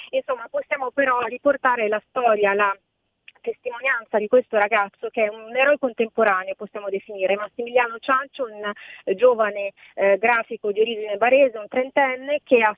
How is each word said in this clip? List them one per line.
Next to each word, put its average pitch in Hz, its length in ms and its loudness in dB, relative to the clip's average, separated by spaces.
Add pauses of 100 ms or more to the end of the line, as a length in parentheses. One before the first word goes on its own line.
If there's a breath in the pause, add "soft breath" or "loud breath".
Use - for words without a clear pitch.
(100)
Insomma, 254 400 -6
possiamo 277 400 -6
però 262 300 0
riportare 247 680 0
la 214 200 -2
storia, 214 440 2
la 196 240 0 (720)
testimonianza 240 720 -6
di 208 80 -2
questo 247 320 2
ragazzo 208 500 -2
che 220 160 -2
è 208 40 0
un 220 260 -12
eroe 277 240 2
contemporaneo, 214 800 0
possiamo 208 320 -12
definire, 196 480 -2
Massimiliano 233 600 -2
Ciancio, 269 440 -2
un, 208 300 -8 (320 loud breath)
eh, 196 100 -2
giovane, 208 580 2 (220 loud breath)
eh, 196 240 4
grafico 226 540 0
di 196 80 -2
origine 214 360 -2
barese, 247 420 4
un 208 100 -14
trentenne, 262 720 -2
che 240 200 4
ha 214 160 2